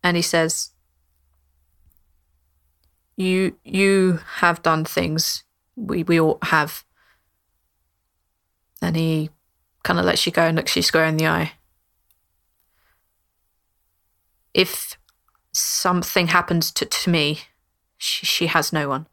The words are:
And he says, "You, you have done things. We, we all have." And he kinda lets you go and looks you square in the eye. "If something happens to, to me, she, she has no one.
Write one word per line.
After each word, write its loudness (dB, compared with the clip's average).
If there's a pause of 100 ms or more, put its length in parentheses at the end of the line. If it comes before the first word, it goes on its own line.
And 2
he 2
says, 0 (2500)
"You, 0
you 2 (160)
have 2
done 2
things. -4 (320)
We, -6
we 2
all 2
have." -2 (2000)
And -2
he 0 (520)
kinda 2
lets 2
you -2
go 2
and 2
looks -2
you 0
square 2
in 0
the 0
eye. 0 (3000)
"If -2 (540)
something -2
happens 0
to, -4
to -2
me, 2 (560)
she, -6
she 0
has 0
no -2
one. -4